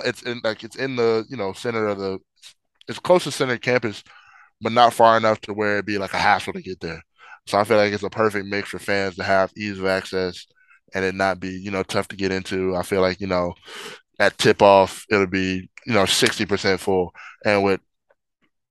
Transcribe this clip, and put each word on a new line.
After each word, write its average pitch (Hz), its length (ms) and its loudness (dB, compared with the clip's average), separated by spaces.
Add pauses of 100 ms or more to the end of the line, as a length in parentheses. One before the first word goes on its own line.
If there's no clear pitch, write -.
it's 120 180 -4
in, 120 200 -6
like, 110 200 -4
it's 113 120 -18
in 131 200 -6
the, 113 340 0
you 131 80 -10
know, 98 160 -6
center 113 340 -4
of 101 120 -2
the, 95 200 -6 (680)
it's 117 120 -10
close 180 260 4
to 143 60 -4
center 127 260 -2
campus, 120 460 -2 (580)
but 110 100 -4
not 117 220 6
far 113 240 6
enough 110 240 2
to 104 120 -10
where 104 220 -2
it'd 98 100 -4
be, 104 120 -4
like, 95 160 -6
a 92 40 -4
hassle 95 360 2
to 92 80 -10
get 90 180 -12
there. 82 220 -10 (460)
So 101 120 0
I 104 40 4
feel 107 140 4
like 104 160 2
it's 98 100 -6
a 95 60 -6
perfect 101 380 -2
mix 101 220 -6
for 92 100 -12
fans 98 360 -4
to 92 80 -8
have 95 340 2
ease 101 220 -8
of 95 60 -6
access 95 600 -4 (480)
and 95 120 -2
it 95 100 -4
not 95 240 0
be, 92 100 -8
you 92 220 -10
know, 95 120 -2
tough 98 260 -4
to - 60 -16
get 95 160 -2
into. 92 440 -4
I 90 80 -2
feel 98 180 0
like, 92 200 0
you 101 60 -6
know, 90 260 -2 (680)
at 101 180 2
tip 110 240 4
off, 98 480 6
it'll 98 180 4
be, 92 420 -4 (160)
you 123 80 -2
know, 98 120 4
sixty - 400 0
percent 95 360 0
full. 92 320 -2 (320)
And 101 180 4
with, 98 160 2 (920)